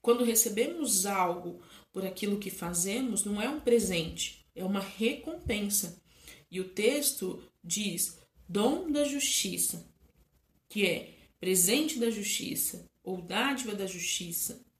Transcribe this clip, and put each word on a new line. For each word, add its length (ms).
Quando 240
recebemos 800
algo 580
por 140
aquilo 320
que 100
fazemos, 760
não 180
é 60
um 120
presente, 920
é 100
uma 160
recompensa. 1200
E 80
o 120
texto 720
diz: 560
dom 420
da 140
justiça, 880
que 180
é 320
presente 600
da 120
justiça 760
ou 180
dádiva 540
da 120
justiça. 760